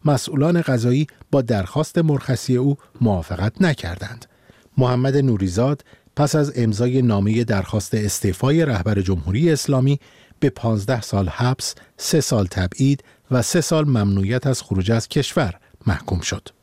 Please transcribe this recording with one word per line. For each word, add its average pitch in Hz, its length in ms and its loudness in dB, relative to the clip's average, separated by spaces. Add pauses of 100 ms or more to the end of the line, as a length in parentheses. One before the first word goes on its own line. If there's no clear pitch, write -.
مسئولان 151 580 0
قضایی 127 440 0 (240)
با 139 120 2
درخواست 117 560 -2
مرخصی 135 580 0
او 139 220 0 (220)
موافقت 98 640 0
نکردند. 107 640 -4 (520)
محمد 127 380 2
نوریزاد 120 680 0 (320)
پس 147 180 0
از 143 220 2
امضای 123 460 2
نامه 110 420 2
درخواست 101 500 -2
استعفای 110 680 0
رهبر 104 360 0
جمهوری 95 500 0
اسلامی 139 500 2 (400)
به - 100 2
پانزده 113 500 -2
سال - 280 -2
حبس، - 460 -2 (220)
سه - 240 0
سال 107 260 0
تبعید 131 580 -2 (260)
و 123 120 2
سه - 180 0
سال 156 240 0
ممنوعیت 104 600 0
از 131 160 0
خروج 95 280 -2
از 113 180 0
کشور 135 460 -2 (320)
محکوم 92 340 -2
شد. - 280 -8 (140)